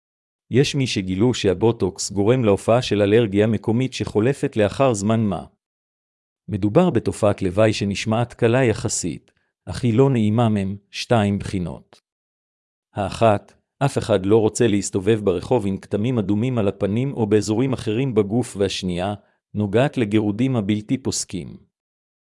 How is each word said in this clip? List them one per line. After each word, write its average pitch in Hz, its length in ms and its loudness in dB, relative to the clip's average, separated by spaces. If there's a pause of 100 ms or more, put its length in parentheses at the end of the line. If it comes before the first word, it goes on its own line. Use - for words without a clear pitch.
(500)
יש 127 240 2
מי 135 120 0
שגילו 101 480 0
שהבוטוקס 101 800 0
גורם 110 320 2
להופעה 110 380 2
של 101 200 0
אלרגיה 104 440 2
מקומית 113 460 -2
שחולפת 117 640 -2
לאחר 113 380 2
זמן 107 260 0
מה. 95 240 -2 (1040)
מדובר 107 420 2
בתופעת 101 520 0
לוואי 98 300 2
שנשמעת 110 600 -4
קלה 123 300 2
יחסית, - 680 -4 (320)
אך - 200 -10
היא 117 100 2
לא 135 160 6
נעימה 113 380 2
מהם 101 280 -2 (140)
שתיים 101 480 0
בחינות. 85 640 -8 (920)
האחת, 104 600 0 (260)
אף 139 200 0
אחד 98 280 0
לא 101 100 6
רוצה 110 300 2
להסתובב 104 580 0
ברחוב 98 420 0
עם 98 100 -2
כתמים 110 420 -4
אדומים 107 400 -2
על 101 100 0
הפנים 107 440 -2
או 113 140 -2
באזורים 107 460 0
אחרים 117 420 -4
בגוף, 107 420 -2
והשנייה, 95 580 -4 (400)
נוגעת 104 420 0
לגירודים 110 600 0
הבלתי 107 420 -2
פוסקים. 90 580 -8 (800)